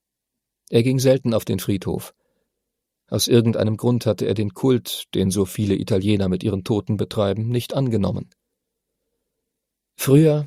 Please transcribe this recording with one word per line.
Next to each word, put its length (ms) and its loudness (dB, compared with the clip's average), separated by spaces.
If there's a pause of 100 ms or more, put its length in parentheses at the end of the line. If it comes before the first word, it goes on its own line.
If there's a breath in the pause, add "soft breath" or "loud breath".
(720)
Er 140 4
ging 160 2
selten 340 2
auf 100 -2
den 140 -2
Friedhof. 560 -4 (920)
Aus 180 0
irgendeinem 500 2
Grund 300 -2
hatte 200 -2
er 80 -2
den 200 -4
Kult, 600 -2
den 160 0
so 140 0
viele 300 -2
Italiener 540 0
mit 160 -2
ihren 180 -2
Toten 340 -2
betreiben, 520 -4
nicht 260 -4
angenommen. 560 -2 (1700)
Früher 500 4